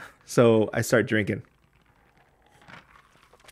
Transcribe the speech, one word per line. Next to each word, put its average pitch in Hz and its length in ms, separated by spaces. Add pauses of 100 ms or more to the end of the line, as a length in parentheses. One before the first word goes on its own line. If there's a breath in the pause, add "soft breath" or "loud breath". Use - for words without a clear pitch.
(260 loud breath)
so 113 480
I 123 80
start 113 260
drinking. 107 360 (2000)